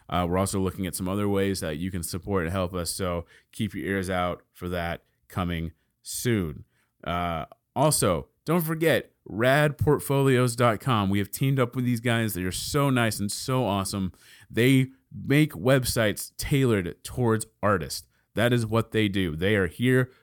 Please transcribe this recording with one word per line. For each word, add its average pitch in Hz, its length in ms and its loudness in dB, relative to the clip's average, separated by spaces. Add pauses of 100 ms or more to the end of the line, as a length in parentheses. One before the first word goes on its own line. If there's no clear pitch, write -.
Uh, 90 200 0
we're 90 80 0
also 98 220 0
looking 95 260 -2
at 82 100 -6
some 90 140 -4
other 104 180 -2
ways 98 320 0
that 78 180 -4
you 90 140 -6
can 87 120 -6
support 95 400 -4
and 80 80 -4
help 92 220 -2
us, 87 180 -4
so 87 340 -4 (260)
keep 107 220 -4
your 73 120 -8
ears 95 240 -2
out 90 320 -2 (120)
for 90 160 -8
that 85 340 -4 (240)
coming 85 440 -4 (300)
soon. 92 640 -4 (380)
Uh, 85 420 -4 (300)
also, 117 520 2 (180)
don't 170 160 0
forget 160 500 0 (140)
rad 139 520 2
portfolios 135 800 2
dot 120 240 2
com. 107 300 2
We 101 100 2
have 98 120 -2
teamed 135 280 0
up 120 160 0
with 127 100 -2
these 120 140 0
guys. 117 340 0
They 90 80 -4
are 92 100 -2
so 143 380 -2
nice 117 300 2
and 101 120 -2
so 127 340 -2
awesome. 95 460 -2 (380)
They 131 380 4 (380)
make 151 280 2
websites 117 840 0
tailored 113 680 0
towards 110 420 0 (160)
artists. 92 460 0 (260)
That 120 180 2
is 120 140 2
what 110 260 -2
they 110 160 2
do. 92 280 0
They 95 200 2
are 95 120 2
here 127 420 2 (140)